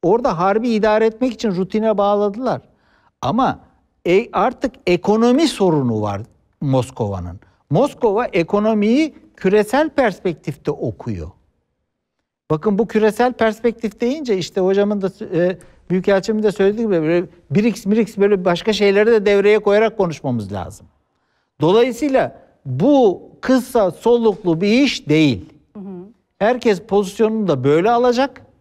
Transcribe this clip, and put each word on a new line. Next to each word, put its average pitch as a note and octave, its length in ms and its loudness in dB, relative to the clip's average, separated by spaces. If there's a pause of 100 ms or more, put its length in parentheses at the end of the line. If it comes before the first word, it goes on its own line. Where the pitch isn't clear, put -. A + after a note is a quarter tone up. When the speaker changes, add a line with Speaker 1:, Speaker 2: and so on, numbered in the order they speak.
Speaker 1:
Orada A3 360 0
harbi G3+ 300 0
idare G#3+ 380 2
etmek A3+ 260 -2
için G#3+ 240 -4
rutine G#3+ 420 -2
bağladılar. G3+ 640 -2 (640)
Ama C3+ 360 -2 (480)
e, G3 260 2
artık A#3+ 400 -2 (140)
ekonomi A3+ 640 2
sorunu C#3 540 0
var G2+ 200 -6 (380)
Moskova'nın. G#2+ 800 -4 (300)
Moskova A#3 560 0
ekonomiyi G#3+ 880 0 (220)
küresel G#3+ 540 0
perspektifte F3+ 800 -4
okuyor. G2+ 600 -8 (1200)
Bakın F#3 280 -2
bu A3+ 80 0
küresel A3 460 0
perspektif A3+ 680 -4
deyince B3 380 -2
işte F3+ 220 -6
hocamın G3+ 420 0
da, F#3+ 80 -4 (240)
e, F3+ 240 -2 (320)
büyükelçimin G3 520 0
de G#3 100 2
söylediği G#3 340 0
gibi F#3 160 0
böyle E3+ 240 0 (240)
brics, G3+ 360 0
brics G#3+ 320 0
böyle G3 260 2
başka F#3 280 0
şeyleri G3+ 380 2
de G#3+ 160 2
devreye G3+ 320 4
koyarak G#3+ 380 2
konuşmamız C3 560 -4
lazım. - 340 -12 (760)
Dolayısıyla A#3 800 0 (260)
bu G3+ 560 2 (180)
kısa A#3+ 500 0
soluklu G#3+ 680 0
bir G3+ 80 0 (140)
iş - 260 -4
değil. C#3+ 440 2 (240)
Speaker 2:
Hı G#3+ 40 -16
hı. F#3+ 40 -14 (540)
Speaker 1:
Herkes A3+ 440 0
pozisyonunu G#3 680 -2
da C3 160 -2
böyle E3 260 2
alacak. B3 520 0 (180)